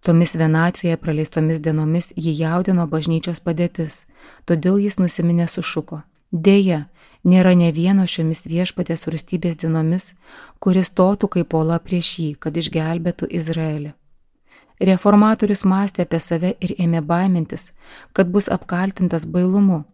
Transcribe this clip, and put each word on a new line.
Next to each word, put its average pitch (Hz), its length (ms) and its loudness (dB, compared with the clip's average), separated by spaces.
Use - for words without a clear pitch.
Tomis 170 380 2
vienatvėje 165 640 0
praleistomis 156 560 -2
dienomis 156 560 -2
jį 160 240 -2
jaudino 175 480 0
bažnyčios 160 560 -4
padėtis, 170 640 -4
todėl 175 340 2
jis 202 240 -2
nusiminę 170 480 0
sušuko: 160 500 -6
"Deja, 185 560 2
nėra 185 280 6
nė 170 220 4
vieno 185 320 2
šiomis 160 400 -4
viešpaties 170 600 -4
rūstybės 165 540 -6
dienomis, 160 520 -2
kuris 185 320 2
stotų 196 360 2
kaip - 260 -2
uola 160 260 0
prieš 175 400 -4
jį, 151 200 -4
kad 156 180 -6
išgelbėtų 165 720 -4
Izraelį." 156 640 -4
Reformatorius 202 880 4
mąstė 190 400 0
apie 165 160 -2
save 170 400 -2
ir 185 160 -4
ėmė 170 240 0
baimintis, 170 720 -2
kad 185 160 2
bus 196 180 0
apkaltintas 180 800 -2
bailumu 180 680 2